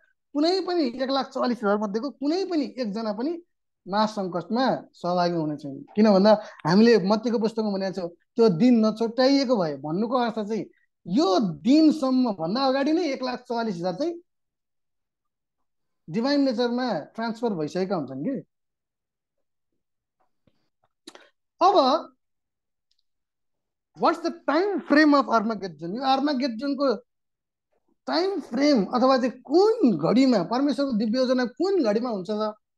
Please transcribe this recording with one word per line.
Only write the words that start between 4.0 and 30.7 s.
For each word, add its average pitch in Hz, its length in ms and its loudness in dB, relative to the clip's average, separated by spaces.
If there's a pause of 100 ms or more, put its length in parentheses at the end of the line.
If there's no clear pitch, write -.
सहभागी 175 400 -2
हुने 151 240 -4
छैन। 139 280 -12 (100)
किन 214 160 6
भन्दा 202 320 6 (240)
हामीले 220 300 6
मत्तीको 214 420 0
पुस्तकमा 214 320 -2
भनेका 190 300 -6
छौँ, 175 80 -8
त्यो - 400 0
दिन 220 360 4
नछोट्याइएको 240 720 2
भए, 156 200 -2
भन्नुको 180 400 -4
अर्थ 233 220 -2
चाहिँ 208 260 -6 (420)
यो 330 320 2
दिनसम्म 254 920 2
भन्दा 196 340 -4
अगाडि 277 280 0
नै 320 200 0
एक 254 100 -8
लाख 247 160 -6
चालिस 226 360 -6
हजार 175 180 -4
चाहिँ 339 280 -6 (1900)
डिभाइन 269 320 0
नेचरमा 247 580 -2
ट्रान्सफर 226 540 -6
भइसकेका 180 420 -4
हुन्छन् 135 280 -6
कि। 220 200 -6 (3250)
अब 320 480 2 (1900)
what's 311 240 0
the 330 80 -4
time 349 480 -4 (120)
frame 294 220 6
of 262 160 2
Armageddon? 190 680 -4
यो 262 80 -8
आर्मागेड्डनको 269 1080 -2 (1000)
टाइम 349 320 -2
फ्रेम 269 460 0
अथवा 262 320 2
चाहिँ 240 240 -4
कुन 359 560 2
घडीमा, 202 460 2
परमेश्वरको 269 480 -2